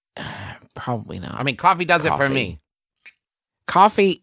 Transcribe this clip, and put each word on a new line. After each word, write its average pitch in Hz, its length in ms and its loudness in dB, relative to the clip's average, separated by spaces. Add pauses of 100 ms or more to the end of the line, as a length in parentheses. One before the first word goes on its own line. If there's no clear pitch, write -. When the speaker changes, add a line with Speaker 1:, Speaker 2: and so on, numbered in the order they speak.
(180)
Speaker 1:
<sighs> - 560 -16
Probably - 460 -8
not. - 160 -12
Speaker 2:
I 127 80 -6
mean, 135 140 -2
coffee 175 280 0
does 165 200 2
it 151 80 0
for - 100 0
Speaker 1:
Coffee. 135 100 2
Speaker 2:
me. 95 260 -4 (1080)
Speaker 1:
Coffee 196 560 4